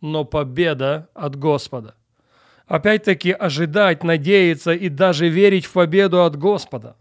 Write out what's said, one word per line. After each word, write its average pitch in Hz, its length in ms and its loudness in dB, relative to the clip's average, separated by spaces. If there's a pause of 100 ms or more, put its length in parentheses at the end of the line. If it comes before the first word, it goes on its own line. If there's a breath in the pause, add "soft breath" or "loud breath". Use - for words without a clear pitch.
но 151 240 -4
победа 147 880 -4
от 143 220 -8
Господа». 139 600 -4 (720 soft breath)
Опять-таки, 190 640 0
ожидать, 170 720 0
надеяться 165 720 2
и 175 160 -4
даже 165 380 2
верить 190 380 2
в - 80 -16
победу 180 500 4
от 156 120 0
Господа 139 640 -4